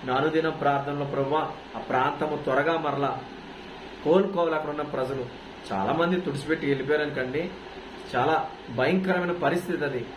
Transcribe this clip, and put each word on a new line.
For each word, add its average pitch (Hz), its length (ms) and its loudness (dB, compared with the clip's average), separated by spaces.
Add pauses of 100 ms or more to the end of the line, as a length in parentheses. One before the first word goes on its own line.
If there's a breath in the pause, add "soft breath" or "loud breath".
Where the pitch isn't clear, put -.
నా 127 100 0
అనుదిన 156 340 4
ప్రార్థనలో, 143 560 0
"ప్రభువా, 139 460 0 (240)
ఆ 113 40 -6
ప్రాంతము 143 580 0
త్వరగా 147 400 2
మరలా 143 440 0 (800)
కోలుకోవాలి 175 520 4
అక్కడ 151 140 -2
ఉన్న 151 120 -4
ప్రజలు." 135 440 -2 (480)
చాలామంది 160 480 2
తుడిచిపెట్టి 143 460 -2
వెళ్ళిపోయారనుకండి. 139 800 0 (680)
చాలా 147 340 2 (260)
భయంకరమైన 180 560 2
పరిస్థితి 165 540 0
అది. 123 200 -2 (120)